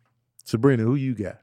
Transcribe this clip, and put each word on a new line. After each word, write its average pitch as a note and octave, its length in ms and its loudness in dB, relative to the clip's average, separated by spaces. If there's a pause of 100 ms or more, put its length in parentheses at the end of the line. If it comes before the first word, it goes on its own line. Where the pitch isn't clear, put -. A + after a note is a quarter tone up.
(440)
Sabrina, A#2+ 400 2
who A#2+ 120 0
you C3 200 -4
got? G2+ 280 -8